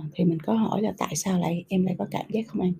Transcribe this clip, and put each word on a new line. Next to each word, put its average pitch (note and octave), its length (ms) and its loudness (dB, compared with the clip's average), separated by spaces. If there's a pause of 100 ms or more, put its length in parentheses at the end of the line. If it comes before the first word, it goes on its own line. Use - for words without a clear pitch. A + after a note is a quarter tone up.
(120)
thì F3 120 2
mình E3 160 4
có G#3+ 140 -2
hỏi A3 280 2
là G3 160 0
"Tại - 180 -4
sao F#3 220 0
lại, E3+ 300 0
em F#3 160 2
lại F3+ 140 0
có G3 120 -4
cảm - 200 -4
giác A3 160 -2
không G#3 140 -6
an F3+ 200 2